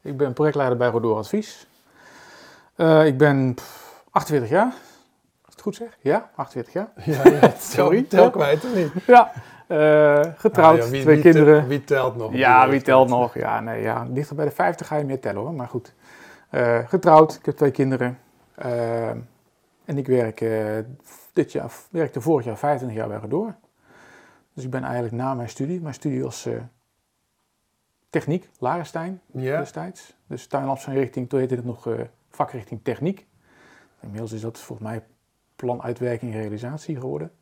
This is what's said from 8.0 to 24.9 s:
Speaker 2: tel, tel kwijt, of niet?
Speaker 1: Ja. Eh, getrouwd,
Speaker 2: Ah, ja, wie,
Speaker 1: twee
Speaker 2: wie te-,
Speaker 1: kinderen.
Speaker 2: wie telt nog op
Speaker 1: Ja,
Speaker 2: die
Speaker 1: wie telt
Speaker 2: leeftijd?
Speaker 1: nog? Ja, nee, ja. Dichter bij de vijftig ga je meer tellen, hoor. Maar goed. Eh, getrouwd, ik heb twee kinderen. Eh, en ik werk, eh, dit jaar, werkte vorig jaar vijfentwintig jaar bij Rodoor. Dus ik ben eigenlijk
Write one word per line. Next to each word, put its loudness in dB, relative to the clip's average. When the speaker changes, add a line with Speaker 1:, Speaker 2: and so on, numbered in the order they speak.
Speaker 2:
tel, 0
tel 6
kwijt, 0
of -8
niet? -2
Speaker 1:
Ja. 6
Eh, 4
getrouwd, 6
Speaker 2:
Ah, 0
ja, -4
wie, -4
Speaker 1:
twee 8
Speaker 2:
wie 2
te-, 12
Speaker 1:
kinderen. 8
Speaker 2:
wie -4
telt -2
nog -8
op -8
Speaker 1:
Ja, 8
Speaker 2:
die 6
Speaker 1:
wie 2
telt 6
Speaker 2:
leeftijd? 0
Speaker 1:
nog? -
Ja, -4
nee, -8
ja. -4
Dichter -8
bij -4
de -2
vijftig -4
ga -6
je -2
meer -6
tellen, -6
hoor. -8
Maar -10
goed. -10
Eh, 0
getrouwd, 6
ik -10
heb -4
twee 2
kinderen. -2
Eh, -6
en -8
ik -8
werk, -2
eh, -2
dit -4
jaar, -8
werkte -6
vorig -2
jaar -10
vijfentwintig -4
jaar -8
bij -10
Rodoor. -8
Dus -16
ik -10
ben -8
eigenlijk -8